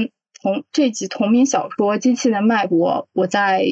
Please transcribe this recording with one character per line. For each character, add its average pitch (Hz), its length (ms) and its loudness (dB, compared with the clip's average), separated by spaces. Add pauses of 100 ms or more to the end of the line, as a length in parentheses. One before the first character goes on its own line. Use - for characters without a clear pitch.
(420)
同-， 202 220 -4 (100)
这 285 160 2
集 202 180 -8
同 202 220 -2
名 247 160 4
小 - 240 -2
说 208 300 -2
《机 254 160 0
器 233 160 0
的 202 100 0
脉 214 240 2
搏》， 175 480 0
我 185 140 0
在 190 440 0